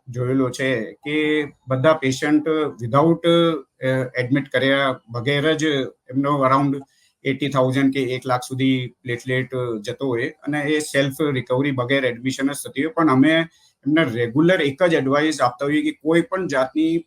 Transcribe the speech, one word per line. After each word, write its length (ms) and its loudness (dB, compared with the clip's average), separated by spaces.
જોયેલો 400 0
છે 440 -2
કે 520 -2
બધા 260 2
પેશન્ટ 540 0
without, 460 2
અ, 300 0
એડમિટ 320 -2
કર્યા 500 0
વગેરે 440 0
જ 80 -4
એમનો 360 0
around 360 2
એઇટી 260 -2
થાઉઝન્ડ 440 2
કે 100 0
એક 220 -4
લાખ 220 0
સુધી 400 0
પ્લેટલેટ, 520 -4
અ, 220 -4
જતો 300 -6
હોય 220 -2
અને 320 -6
એ 180 0
સેલ્ફ 340 -2
રિકવરી 400 0
વગેરે 360 0
એડમિશન 400 -4
જ 80 -4
થતી 180 -6
હોય. 100 -4
પણ 160 2
અમે 220 6
એમને 160 4
રેગ્યુલર 480 2
એક 220 0
જ 100 4
એડવાઇસ 480 0
આપતા 240 0
હોઈએ 160 0
કે 100 -2
કોઈ 300 2
પણ 260 -4
જાતની 600 0